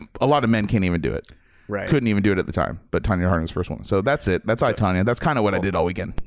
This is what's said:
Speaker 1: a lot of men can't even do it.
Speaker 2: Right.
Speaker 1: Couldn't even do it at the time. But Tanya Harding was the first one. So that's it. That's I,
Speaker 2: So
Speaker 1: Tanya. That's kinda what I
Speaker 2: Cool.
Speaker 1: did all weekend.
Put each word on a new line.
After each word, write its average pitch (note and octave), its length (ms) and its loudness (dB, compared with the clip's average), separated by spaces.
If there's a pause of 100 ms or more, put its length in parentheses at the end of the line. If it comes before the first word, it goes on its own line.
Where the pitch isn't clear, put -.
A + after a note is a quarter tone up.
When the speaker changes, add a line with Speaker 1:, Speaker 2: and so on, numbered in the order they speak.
(200)
Speaker 1:
a B2 60 2
lot C#3+ 160 4
of A2+ 80 2
men G#2+ 160 2
can't G#2 180 2
even F2 160 0
do C2 120 -2
it. - 160 -8 (400)
Speaker 2:
Right. G2 200 -6
Speaker 1:
Couldn't C3 200 2
even G2+ 140 2
do G2+ 100 4
it F#2 60 0
at - 80 -2
the D#2+ 60 -8
time. - 280 -2 (100)
But E2+ 140 -2
Tanya F2+ 240 2
Harding E2+ 140 2
was E2 80 -6
the - 40 -12
first F2+ 140 -4
one. - 160 -10
So G2 160 0
that's C#3 260 -2
it. F2+ 200 0
That's A#2 160 0
I, C3 80 2
Speaker 2:
So - 60 0
Speaker 1:
Tanya. F#2 280 2
That's A#2+ 160 -2
kinda C#3+ 220 0
what G2+ 120 2
I F2+ 40 0
Speaker 2:
Cool. F2 60 -2
Speaker 1:
did F#2+ 120 -2
all E2 80 2
weekend. F2+ 420 -4